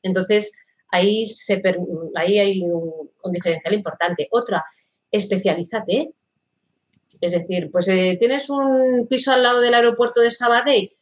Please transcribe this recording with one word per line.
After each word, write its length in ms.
Entonces, 500
ahí 360
se 300
per-, 240
ahí 240
hay 240
un, 480
un 100
diferencial 400
importante. 580
Otra, 320
especialízate. 1000
Es 140
decir, 400
pues, 160
eh, 320
¿tienes 300
un 580
piso 240
al 100
lado 200
del 100
aeropuerto 480
de 100
Sabadell? 720